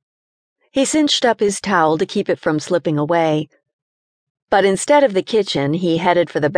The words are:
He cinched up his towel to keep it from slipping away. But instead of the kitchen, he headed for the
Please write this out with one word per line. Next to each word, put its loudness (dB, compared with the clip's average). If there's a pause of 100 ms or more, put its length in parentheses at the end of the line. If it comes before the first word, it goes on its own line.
(720)
He 0
cinched -2
up 0
his -2
towel 0
to -2
keep -6
it -2
from -2
slipping -2
away. 0 (1000)
But 4
instead 2
of 2
the -2 (100)
kitchen, 0
he 0
headed 0
for -4
the -2